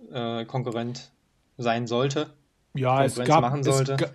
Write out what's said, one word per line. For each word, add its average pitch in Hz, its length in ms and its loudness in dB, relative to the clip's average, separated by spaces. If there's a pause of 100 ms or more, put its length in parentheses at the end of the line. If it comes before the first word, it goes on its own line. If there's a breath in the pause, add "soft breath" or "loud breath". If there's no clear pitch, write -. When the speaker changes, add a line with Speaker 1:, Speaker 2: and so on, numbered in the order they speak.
(120)
Speaker 1:
äh, 117 320 -6
Konkurrent 120 680 -6 (460)
sein 117 300 0
sollte. 139 440 -2 (440)
Speaker 2:
Ja, 131 280 2
es 127 120 0
Speaker 1:
Konkurrenz 123 140 -2
Speaker 2:
gab, 156 140 6
Speaker 1:
machen 131 180 0
Speaker 2:
es 139 60 -2
Speaker 1:
sollte. 135 300 2
Speaker 2:
ga-, 135 180 -2